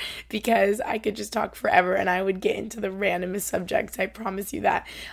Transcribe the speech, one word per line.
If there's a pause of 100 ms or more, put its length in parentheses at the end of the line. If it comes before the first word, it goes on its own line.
(280)
because
I
could
just
talk
forever
and
I
would
get
into
the
randomest
subjects,
I
promise
you
that. (280)